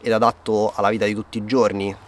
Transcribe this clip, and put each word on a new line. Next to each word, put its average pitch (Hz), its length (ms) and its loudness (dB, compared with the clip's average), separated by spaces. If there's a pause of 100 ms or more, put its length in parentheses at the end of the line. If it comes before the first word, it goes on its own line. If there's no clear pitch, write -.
ed 113 80 0
adatto 110 600 2
alla 101 140 0
vita 107 160 0
di 104 100 0
tutti 107 240 -8
i 104 60 -6
giorni, 101 500 0 (140)